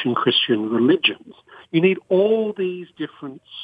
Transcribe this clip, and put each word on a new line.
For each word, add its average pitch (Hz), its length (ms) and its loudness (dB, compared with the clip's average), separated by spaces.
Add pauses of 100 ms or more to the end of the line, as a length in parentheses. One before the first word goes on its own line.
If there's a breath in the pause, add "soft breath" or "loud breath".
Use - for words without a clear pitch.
and 120 100 0
Christian 110 540 0
religions. 120 640 0 (360 loud breath)
You 165 100 2
need 185 160 4 (100)
all 208 500 2
these 180 300 -6 (100)
different 147 440 -12 (220)